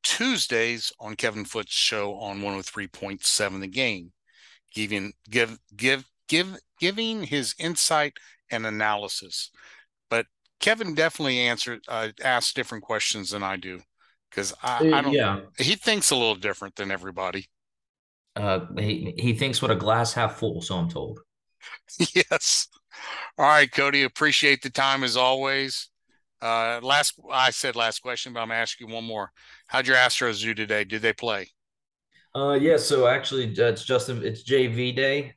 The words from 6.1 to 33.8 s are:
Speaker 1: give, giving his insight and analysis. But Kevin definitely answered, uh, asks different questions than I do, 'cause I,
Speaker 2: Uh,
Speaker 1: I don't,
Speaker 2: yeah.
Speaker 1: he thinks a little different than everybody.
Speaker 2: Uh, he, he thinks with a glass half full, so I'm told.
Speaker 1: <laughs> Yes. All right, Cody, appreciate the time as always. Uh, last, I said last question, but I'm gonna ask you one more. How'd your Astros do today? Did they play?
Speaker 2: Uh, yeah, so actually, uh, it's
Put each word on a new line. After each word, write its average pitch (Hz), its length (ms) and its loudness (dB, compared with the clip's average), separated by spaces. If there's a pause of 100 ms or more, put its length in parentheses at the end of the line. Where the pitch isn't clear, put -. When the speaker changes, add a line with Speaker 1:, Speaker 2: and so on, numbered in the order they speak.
Speaker 1:
give, 180 300 0 (220)
giving 214 440 -2
his 127 340 -4
insight 160 560 0 (380)
and 113 160 -4
analysis. 104 840 -4 (580)
But 117 180 0 (320)
Kevin 208 360 0
definitely 151 440 0
answered, 120 480 -2
uh, 113 220 -4 (140)
asks 127 300 2
different 117 300 -6
questions 107 480 -4
than 101 120 -6
I 95 140 -4
do, 90 240 -14 (500)
'cause - 220 -4 (100)
I, 123 160 0
Speaker 2:
Uh, 156 180 6
Speaker 1:
I 143 40 4
don't, 139 120 0
Speaker 2:
yeah. 98 280 2 (160)
Speaker 1:
he 143 180 2
thinks 214 360 2
a 143 40 2
little 113 200 2
different 98 400 -6
than 98 160 -6
everybody. 92 560 -6 (880)
Speaker 2:
Uh, 95 320 0 (100)
he, 98 400 -2
he 120 160 2
thinks 127 280 0
with 120 100 4
a 104 40 2
glass 110 380 2
half 113 240 0
full, 113 240 -2
so - 160 -4
I'm 85 120 0
told. - 300 -8 (720)
Speaker 1:
<laughs> - 260 -2
Yes. - 520 2 (680)
All 139 80 4
right, 147 260 8
Cody, 139 320 2
appreciate 139 580 4
the 135 80 -6
time 135 340 2
as 117 140 0
always. 135 720 0 (520)
Uh, 117 420 0
last, 143 360 2 (120)
I 131 200 4
said 123 240 -4
last 113 240 0
question, 123 340 -8
but 117 80 -6
I'm 113 80 -6
gonna 113 100 -2
ask - 200 -4
you 117 80 -18
one 113 160 -8
more. 107 280 -8 (360)
How'd 131 200 0
your 131 100 6
Astros 120 440 4
do 113 120 -2
today? 107 300 0
Did 104 180 -6
they 110 120 2
play? 104 360 -4 (840)
Speaker 2:
Uh, 139 260 0
yeah, 156 160 6
so 131 300 4
actually, 131 380 0 (140)
uh, 120 100 4
it's - 140 -2